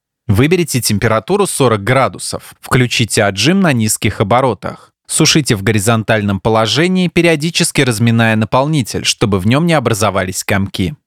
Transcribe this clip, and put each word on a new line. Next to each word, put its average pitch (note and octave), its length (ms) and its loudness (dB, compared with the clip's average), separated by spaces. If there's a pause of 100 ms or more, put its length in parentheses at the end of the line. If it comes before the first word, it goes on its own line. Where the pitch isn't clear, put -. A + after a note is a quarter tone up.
(280)
Выберите C#3 540 2
температуру A2 680 0
сорок A2+ 360 0
градусов, B2 760 -2
включите A#2+ 640 0
отжим G#2+ 380 0
на E3+ 100 2
низких A2 480 -2
оборотах. A2+ 720 -2 (140)
Сушите D3 500 0
в G2 80 -4
горизонтальном G#2 760 0
положении, D#3+ 680 0
периодически E3 720 0
разминая A#2 560 2
наполнитель, C3 680 -2
чтобы G2+ 360 0
в F2+ 60 -2
нём C3+ 200 2
не E3+ 80 2
образовались G2+ 720 0
комки. F#2+ 500 -2 (120)